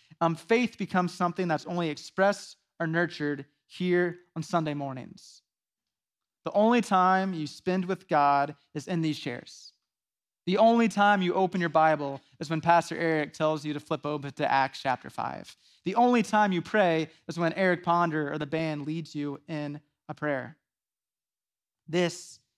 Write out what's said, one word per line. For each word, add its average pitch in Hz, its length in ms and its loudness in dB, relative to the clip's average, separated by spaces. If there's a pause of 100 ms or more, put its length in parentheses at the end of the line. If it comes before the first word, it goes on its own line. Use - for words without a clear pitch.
(200)
um, 165 160 0
faith 233 420 0
becomes 180 360 -2
something 175 340 -2
that's 156 180 -2
only 170 240 -4
expressed - 680 -2 (240)
or 170 40 -4
nurtured 151 600 -2 (200)
here 175 520 0 (180)
on 165 80 -6
Sunday 160 300 -2
mornings. - 680 -12 (1040)
The - 80 -6
only 226 300 4
time 190 520 2
you 156 140 -6
spend 180 380 -2
with 180 240 -6
God 143 460 2 (200)
is 147 140 -10
in 165 120 -2
these 151 160 -2
chairs. - 540 -12 (720)
The 185 120 0
only 226 320 6
time 202 320 4
you 175 120 0
open 185 280 0
your 170 80 0
Bible 147 500 2 (200)
is 156 100 -8
when 160 100 -2
Pastor 170 380 2
Eric 156 360 -2
tells 156 300 -2
you 151 100 -6
to 143 60 -6
flip 143 260 -6
open 147 280 -6
to 139 180 -2
Acts 135 300 0
chapter - 280 -4
five. - 460 -10 (300)
The 185 100 -2
only 240 280 4
time 214 280 2
you 175 100 0
pray 165 480 2 (180)
is 165 120 -8
when 165 140 0
Eric 180 300 0
Ponder 160 500 0
or 156 40 -6
the 151 80 -6
band 156 400 -4
leads 156 300 -8
you 143 320 -6
in 147 320 -8 (300)
a 156 40 -8
prayer. 143 440 -6 (1300)
This 170 520 -2 (180)